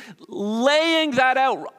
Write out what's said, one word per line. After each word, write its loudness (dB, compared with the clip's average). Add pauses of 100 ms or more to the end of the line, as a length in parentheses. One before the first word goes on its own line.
(280)
laying 0
that 2
out, -2